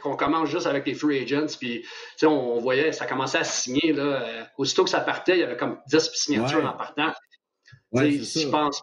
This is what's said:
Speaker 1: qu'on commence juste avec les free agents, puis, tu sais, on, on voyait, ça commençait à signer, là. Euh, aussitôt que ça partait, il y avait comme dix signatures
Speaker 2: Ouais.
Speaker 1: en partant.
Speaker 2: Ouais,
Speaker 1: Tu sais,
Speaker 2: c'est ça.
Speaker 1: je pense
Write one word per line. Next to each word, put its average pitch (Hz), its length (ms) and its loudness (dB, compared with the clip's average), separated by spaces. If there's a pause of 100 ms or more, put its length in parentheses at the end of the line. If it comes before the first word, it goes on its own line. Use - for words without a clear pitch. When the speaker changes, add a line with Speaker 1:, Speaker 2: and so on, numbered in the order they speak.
Speaker 1:
qu'on 139 140 -2
commence 156 340 0
juste 156 180 -2
avec 139 180 0
les 135 80 -2
free 143 300 0
agents, 143 220 0 (140)
puis, 120 220 -6
tu - 60 -16 (300)
sais, 151 80 2
on, 131 300 4
on 120 40 2
voyait, 131 320 2
ça - 140 -6
commençait 131 340 -2
à 156 40 0
signer, 147 500 0
là. 139 100 0
Euh, 117 400 -2 (140)
aussitôt 135 260 2
que 180 60 2
ça 156 100 2
partait, 143 380 0
il - 20 4
y 165 40 2
avait 123 140 -4
comme - 300 -4
dix 156 260 2
signatures 135 460 0
Speaker 2:
Ouais. 147 60 0
Speaker 1:
en 127 80 -2
partant. 147 400 -4 (800)
Speaker 2:
Ouais, 135 160 4
Speaker 1:
Tu 143 100 2
sais, 117 60 -6
Speaker 2:
c'est 156 140 -4
ça. 156 60 2
Speaker 1:
je 135 60 -2
pense 147 300 0